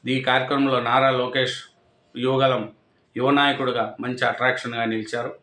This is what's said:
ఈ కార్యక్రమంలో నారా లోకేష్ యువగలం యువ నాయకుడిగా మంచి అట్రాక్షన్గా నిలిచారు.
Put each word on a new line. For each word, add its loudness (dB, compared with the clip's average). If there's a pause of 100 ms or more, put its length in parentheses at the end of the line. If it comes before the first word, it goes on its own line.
(140)
ఈ 0 (120)
కార్యక్రమంలో 2 (100)
నారా 4 (120)
లోకేష్ -2 (680)
యువగలం 2 (540)
యువ 2
నాయకుడిగా 0 (180)
మంచి -4
అట్రాక్షన్గా -2
నిలిచారు. -6